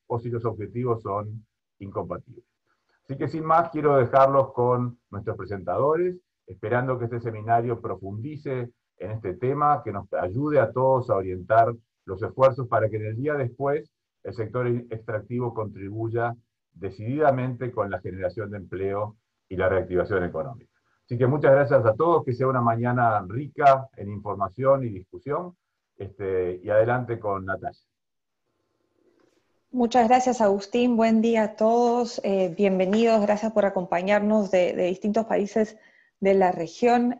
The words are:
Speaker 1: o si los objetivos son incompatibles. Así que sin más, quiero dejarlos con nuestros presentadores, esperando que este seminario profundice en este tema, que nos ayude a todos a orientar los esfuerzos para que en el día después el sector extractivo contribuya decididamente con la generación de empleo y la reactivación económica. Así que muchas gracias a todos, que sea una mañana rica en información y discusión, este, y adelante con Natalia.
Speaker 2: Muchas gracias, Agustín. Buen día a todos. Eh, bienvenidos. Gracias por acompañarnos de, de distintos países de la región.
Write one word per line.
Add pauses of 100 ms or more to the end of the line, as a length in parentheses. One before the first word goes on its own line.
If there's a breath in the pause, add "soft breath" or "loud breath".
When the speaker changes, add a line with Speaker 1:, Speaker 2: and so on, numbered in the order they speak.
Speaker 1:
o
si
los
objetivos
son (340)
incompatibles. (580)
Así
que
sin
más,
quiero
dejarlos
con (100)
nuestros
presentadores, (320)
esperando
que
este
seminario
profundice (260)
en
este
tema,
que
nos
ayude
a
todos
a
orientar (320)
los
esfuerzos
para
que
en
el
día
después (320)
el
sector
extractivo
contribuya (380)
decididamente
con
la
generación
de
empleo (340)
y
la
reactivación
económica. (340)
Así
que
muchas
gracias
a
todos,
que
sea
una
mañana
rica
en
información
y
discusión, (420)
este,
y
adelante
con
Natalia. (1900)
Speaker 2:
Muchas
gracias,
Agustín.
Buen
día
a
todos.
Eh,
bienvenidos.
Gracias
por
acompañarnos
de,
de
distintos
países (420 soft breath)
de
la
región.